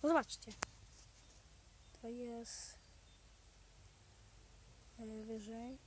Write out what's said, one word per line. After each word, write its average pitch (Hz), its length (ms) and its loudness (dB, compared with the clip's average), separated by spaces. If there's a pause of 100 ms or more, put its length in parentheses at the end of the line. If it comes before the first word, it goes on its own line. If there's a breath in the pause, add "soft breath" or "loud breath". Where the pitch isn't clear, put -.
No 294 60 12
zobaczcie. 285 420 10 (1500)
To 233 80 -2
jest, 233 640 -2 (2250)
e, 220 260 -2
wyżej. 226 600 -2